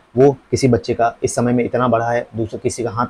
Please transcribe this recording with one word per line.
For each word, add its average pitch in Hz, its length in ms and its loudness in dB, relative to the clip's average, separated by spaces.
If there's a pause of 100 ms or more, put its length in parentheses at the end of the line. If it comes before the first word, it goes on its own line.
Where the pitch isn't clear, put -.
(160)
वो 135 200 6 (140)
किसी 127 180 2
बच्चे 117 260 0
का 117 280 0
इस 123 120 -2
समय 123 180 0
में 120 120 2
इतना 120 240 0
बड़ा 117 220 0
है, 120 260 -2
दूसरे 113 220 -6
किसी 120 240 -4
का 117 80 -4
हाथ 117 200 -2